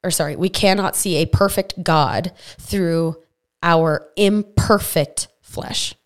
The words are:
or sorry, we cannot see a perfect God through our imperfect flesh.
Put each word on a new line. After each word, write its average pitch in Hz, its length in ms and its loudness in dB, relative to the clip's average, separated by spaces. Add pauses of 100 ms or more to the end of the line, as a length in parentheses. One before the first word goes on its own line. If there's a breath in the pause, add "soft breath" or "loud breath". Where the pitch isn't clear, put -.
or 185 80 -2
sorry, 151 240 -4
we 185 140 -2
cannot 190 460 0
see 170 220 -2
a 160 100 2
perfect 196 560 0
God 160 500 0 (240 loud breath)
through 165 580 -2 (460)
our 165 560 2
imperfect 202 1080 0 (140)
flesh. - 520 -8 (120)